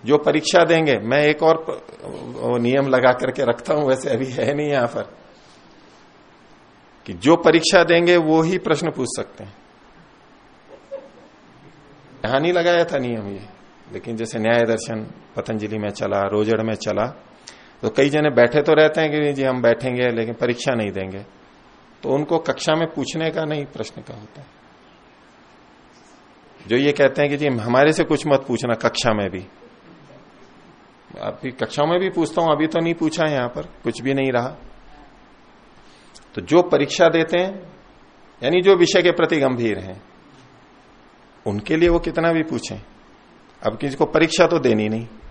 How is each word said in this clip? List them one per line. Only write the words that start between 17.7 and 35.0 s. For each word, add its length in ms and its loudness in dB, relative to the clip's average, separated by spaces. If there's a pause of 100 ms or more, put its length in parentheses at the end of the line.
तो 60 -2
कई 200 2
जने 220 2
बैठे 320 4
तो 100 2
रहते 280 4
हैं 100 0
कि 220 -2
जी 120 -2
हम 180 0
बैठेंगे 480 2
लेकिन 240 -4
परीक्षा 400 -2
नहीं 160 -2
देंगे, 340 -8 (800)
तो 60 -6
उनको 300 0
कक्षा 360 -2
में 120 0
पूछने 440 -4
का 140 -4
नहीं, 200 -4
प्रश्न 380 -12
का 120 -16
होता 260 -20
है। 60 -20 (2250)
जो 80 2
ये 160 2
कहते 300 2
हैं 80 2
कि 60 0
जी 100 -2
हमारे 460 4
से 120 0
कुछ 220 -2
मत 220 2
पूछना 260 -2
कक्षा 380 0
में 180 -2
भी, 160 -10 (1700)
अभी 320 -8
कक्षाओं 360 -2
में 140 0
भी 100 -2
पूछता 320 -2
हूं, 100 2
अभी 140 0
तो 140 -2
नहीं 140 0
पूछा 340 -2
है 60 -2
यहां 140 -2
पर, 140 -10
कुछ 400 -8
भी 120 -2
नहीं 180 -2
रहा। 160 0 (1900)